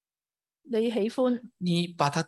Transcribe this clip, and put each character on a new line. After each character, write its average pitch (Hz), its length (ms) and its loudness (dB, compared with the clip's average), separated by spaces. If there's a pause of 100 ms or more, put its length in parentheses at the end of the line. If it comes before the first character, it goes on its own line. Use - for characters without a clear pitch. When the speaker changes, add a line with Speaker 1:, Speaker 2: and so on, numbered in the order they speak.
(680)
Speaker 1:
你 226 220 0
喜 220 180 0
歡。 247 320 0 (160)
Speaker 2:
你 175 300 0
把 156 220 0
它 160 180 -2